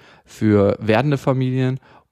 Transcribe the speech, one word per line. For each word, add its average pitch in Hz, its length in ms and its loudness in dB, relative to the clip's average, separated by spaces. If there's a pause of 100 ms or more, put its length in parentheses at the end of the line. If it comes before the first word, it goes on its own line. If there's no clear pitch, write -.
(240)
für 104 560 0
werdende 120 380 0
Familien 131 640 -2 (300)